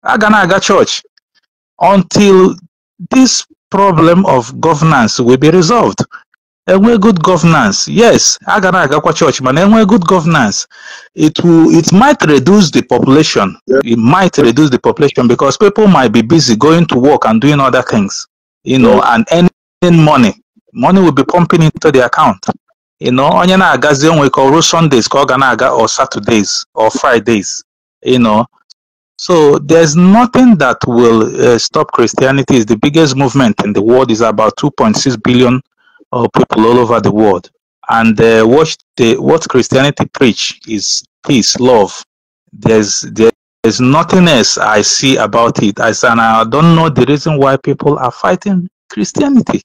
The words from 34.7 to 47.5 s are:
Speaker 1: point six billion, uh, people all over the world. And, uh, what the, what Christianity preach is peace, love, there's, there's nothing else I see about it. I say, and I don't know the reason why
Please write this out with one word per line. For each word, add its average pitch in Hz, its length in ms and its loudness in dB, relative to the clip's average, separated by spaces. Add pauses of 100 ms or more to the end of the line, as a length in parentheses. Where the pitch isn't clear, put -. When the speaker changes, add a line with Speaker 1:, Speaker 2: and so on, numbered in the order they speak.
Speaker 1:
point 110 240 0
six 127 200 -4
billion, 123 440 0 (520)
uh, 117 140 -4 (100)
people 113 300 0
all 120 120 2
over 117 220 0
the 101 120 -2
world. 101 380 0 (380)
And, 113 320 0
uh, 113 240 2
what 151 320 0 (200)
the, 113 200 0
what 147 320 -2
Christianity 131 580 -2
preach - 640 -4
is - 340 -8 (240)
peace, 123 320 -2
love, 120 460 0 (480)
there's, 107 500 -2 (100)
there's 113 680 -2
nothing 165 480 2
else 123 300 0
I 107 240 0
see 131 340 -2
about 117 460 -2
it. 101 180 -4
I 113 120 -2
say, 123 160 -2
and 117 120 2
I 113 240 2
don't 151 320 2
know 165 120 0
the 123 180 0
reason 147 320 -2
why 135 180 0